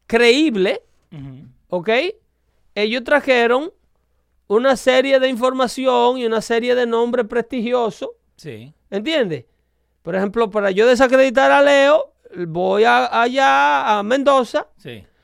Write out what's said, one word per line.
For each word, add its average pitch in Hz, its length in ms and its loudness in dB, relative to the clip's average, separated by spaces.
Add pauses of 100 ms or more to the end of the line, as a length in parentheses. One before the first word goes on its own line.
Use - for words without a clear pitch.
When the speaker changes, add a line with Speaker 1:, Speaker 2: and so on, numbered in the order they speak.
Speaker 1:
creíble, 233 760 2 (280)
Speaker 2:
Ujú. 135 360 -18 (200)
Speaker 1:
¿ok? 180 220 -6 (840)
Ellos 220 280 -4
trajeron 254 680 0 (760)
una 247 300 2
serie 262 420 2
de 262 80 2
información 254 880 0
y 247 80 -6
una 226 160 -2
serie 233 340 -2
de 247 100 0
nombres 233 420 -2
prestigiosos. 240 840 -4 (260)
Speaker 2:
Sí. 127 360 -18 (160)
Speaker 1:
¿Entiendes? 208 560 -4 (560)
Por 170 140 -8
ejemplo, 202 340 -2
para 202 220 -2
yo 208 160 2
desacreditar 262 640 4
a 285 100 4
Leo, 285 520 2 (340)
voy 190 380 0
a, 240 360 2
allá 269 800 0
a 202 40 -6
Mendoza 269 640 0 (100)
Speaker 2:
Sí. 117 260 -16 (200)